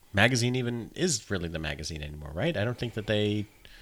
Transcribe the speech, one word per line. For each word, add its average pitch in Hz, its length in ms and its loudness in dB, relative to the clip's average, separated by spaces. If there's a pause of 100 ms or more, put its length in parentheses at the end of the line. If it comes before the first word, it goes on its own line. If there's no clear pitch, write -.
(120)
magazine 120 440 4
even 120 400 -2
is 147 340 0
really 87 180 -2
the 80 120 -4
magazine 76 420 -4
anymore, 73 320 -8
right? 139 220 0
I 98 80 0
don't 120 140 -2
think 117 160 -4
that 107 120 -4
they 104 400 2 (360)